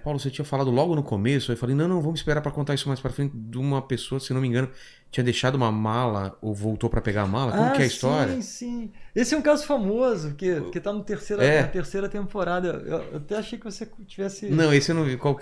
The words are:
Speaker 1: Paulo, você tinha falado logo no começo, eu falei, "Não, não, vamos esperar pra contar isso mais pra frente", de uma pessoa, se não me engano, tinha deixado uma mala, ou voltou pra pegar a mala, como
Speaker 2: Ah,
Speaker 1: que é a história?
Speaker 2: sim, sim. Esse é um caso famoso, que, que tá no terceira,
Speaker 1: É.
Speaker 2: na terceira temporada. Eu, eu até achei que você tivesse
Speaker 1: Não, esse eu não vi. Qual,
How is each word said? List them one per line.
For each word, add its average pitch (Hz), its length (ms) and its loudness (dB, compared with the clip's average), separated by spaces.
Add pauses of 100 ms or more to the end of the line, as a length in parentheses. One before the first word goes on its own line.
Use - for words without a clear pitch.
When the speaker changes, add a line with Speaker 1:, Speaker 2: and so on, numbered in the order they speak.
Speaker 1:
Paulo, 147 160 -2
você 139 100 -2
tinha 143 140 -6
falado 135 260 0
logo 151 240 4
no 147 80 2
começo, 123 480 2
eu 117 60 2
falei, 127 200 0
"Não, 160 120 4
não, 180 120 2
vamos 156 200 0
esperar 151 200 0
pra 147 120 -4
contar 147 220 0
isso 135 140 -2
mais 131 120 -2
pra 127 100 -2
frente", 143 260 -4
de 117 220 -8
uma 135 240 2
pessoa, 131 380 -4
se - 120 -6
não 127 80 0
me 135 80 2
engano, 127 200 2 (420)
tinha 123 140 0
deixado 123 320 2
uma 120 160 2
mala, 107 680 0
ou 107 120 -2
voltou 107 360 -2
pra 117 100 2
pegar 104 220 0
a 98 40 2
mala, 117 260 0
como 214 120 4
Speaker 2:
Ah, 254 60 4
Speaker 1:
que 269 100 2
é - 40 6
a - 40 4
história? 151 460 0
Speaker 2:
sim, 247 80 -4
sim. 240 500 -10 (240)
Esse 247 180 2
é 311 40 2
um 294 40 -2
caso 294 240 4
famoso, 214 680 0
que, 180 260 0 (100)
que - 80 -6
tá 156 140 -4
no 208 100 -4
terceira, - 400 -2
Speaker 1:
É. 151 200 6
Speaker 2:
na 151 60 2
terceira 190 400 -2
temporada. 185 600 -2
Eu, 156 300 -4
eu - 180 -8
até 151 200 -6
achei 214 220 -6
que - 60 -18
você 220 240 -10 (180)
tivesse 196 440 -8
Speaker 1:
Não, 151 220 6
esse 143 200 6
eu - 20 2
não 165 100 2
vi. 127 120 0
Qual, 139 260 0